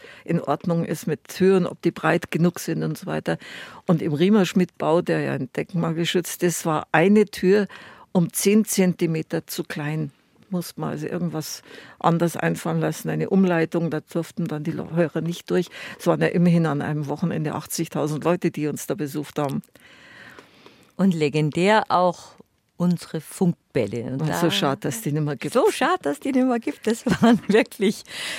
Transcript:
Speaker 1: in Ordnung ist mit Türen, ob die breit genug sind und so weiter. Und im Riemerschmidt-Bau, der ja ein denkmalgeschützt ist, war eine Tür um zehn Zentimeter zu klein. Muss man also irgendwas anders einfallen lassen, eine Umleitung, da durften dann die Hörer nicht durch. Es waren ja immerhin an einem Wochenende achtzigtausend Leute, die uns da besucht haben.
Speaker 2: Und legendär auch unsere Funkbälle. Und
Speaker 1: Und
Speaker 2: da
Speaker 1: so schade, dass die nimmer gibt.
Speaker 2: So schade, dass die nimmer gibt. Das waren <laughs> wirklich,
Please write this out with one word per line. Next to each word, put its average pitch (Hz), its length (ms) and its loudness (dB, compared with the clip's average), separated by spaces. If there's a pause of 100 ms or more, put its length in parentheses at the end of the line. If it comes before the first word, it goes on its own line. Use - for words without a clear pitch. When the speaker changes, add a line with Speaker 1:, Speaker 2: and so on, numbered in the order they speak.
(260)
Speaker 1:
in 165 160 0
Ordnung 165 440 -2
ist - 200 -6
mit 156 220 -4
Türen, 185 400 2
ob - 160 -10
die 170 80 2
breit 160 400 -2
genug 170 280 2
sind 160 220 -4
und 160 160 -4
so - 80 -14
weiter. 165 320 -4 (480)
Und 165 160 2
im 160 120 -2
Riemerschmidt-Bau, 180 920 2
der 165 160 0
ja 139 140 -2
ein 135 220 -4
denkmalgeschützt 165 840 -2
ist, 175 240 0
war 156 260 -2
eine 202 340 6
Tür 190 420 2 (440)
um 175 220 2
zehn 208 320 4
Zentimeter 165 800 0
zu - 180 -8
klein. 151 480 -6 (380)
Muss 175 280 -6
man 156 120 -4
also 151 160 -6
irgendwas 160 560 -6 (380)
anders 170 380 2
einfallen 165 440 -2
lassen, 156 280 -4
eine 156 200 -2
Umleitung, 170 640 2
da 156 100 -2
durften - 440 -6
dann 151 180 -6
die 160 100 -4
Hörer 160 480 -2
nicht 170 300 -6
durch. 180 160 0 (320)
Es - 80 -2
waren 160 140 4
ja 160 80 4
immerhin 170 360 4
an 143 160 -2
einem 151 240 -4
Wochenende 156 480 -4
achtzigtausend 151 720 -4
Leute, 175 260 2
die 151 160 -6
uns 147 220 -6
da 147 80 -2
besucht 147 420 -6
haben. 143 240 -2 (1300)
Speaker 2:
Und 190 180 4
legendär 160 760 2
auch 175 440 0 (440)
unsere 175 440 -2
Funkbälle. 120 800 -2
Und 131 180 -4
Speaker 1:
Und 156 80 0
Speaker 2:
da 175 100 -2
Speaker 1:
so 170 120 4
schade, 139 300 0
dass - 200 -4
die 151 100 -2
nimmer 147 240 -2
gibt. - 180 -8
Speaker 2:
So 330 180 4
schade, 330 300 0
dass 285 180 -4
die 277 120 -4
nimmer 254 280 2
gibt. - 260 -8
Das - 200 -2
waren 226 380 4
<laughs> - 40 -18
wirklich, 208 560 2 (360)